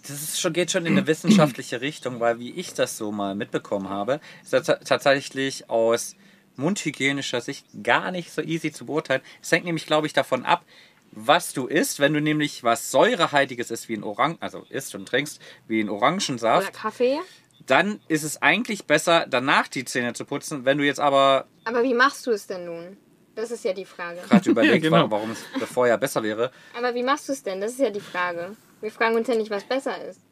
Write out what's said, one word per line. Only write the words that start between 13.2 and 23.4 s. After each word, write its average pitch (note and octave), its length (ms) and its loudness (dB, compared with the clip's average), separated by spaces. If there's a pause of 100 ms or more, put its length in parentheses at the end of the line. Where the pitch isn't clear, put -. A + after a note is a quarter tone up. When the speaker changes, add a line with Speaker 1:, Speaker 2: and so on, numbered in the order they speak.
Speaker 1:
isst, - 200 -10
wie A2 80 -2
ein F#2+ 60 -8
Orang-, A2+ 360 -2
also F#2 300 -10
isst - 260 -10
und G2 120 -12
trinkst, D3 320 -4 (280)
wie A2 140 0
ein G#2 80 -2
Orangensaft, C3+ 800 0
Speaker 2:
Oder - 100 -18
Kaffee. B3 380 0 (500)
Speaker 1:
dann F3+ 400 4
ist D#3 160 0
es - 180 -6
eigentlich F#3+ 440 2
besser, E3 440 4
danach C#3 380 2
die C3 180 -8
Zähne A#2+ 280 -2
zu A#2+ 120 -10
putzen. C#3 400 -8
Wenn C#3 140 4
du C#3+ 60 2
jetzt C#3+ 140 0
aber C#3 460 6 (180)
Speaker 2:
Aber A#3 200 0
wie C4 100 2
machst C4 340 2
du A#3+ 40 0
es G3+ 160 -2
denn F3+ 180 -8
nun? E3+ 320 -12 (380)
Das A3+ 160 -6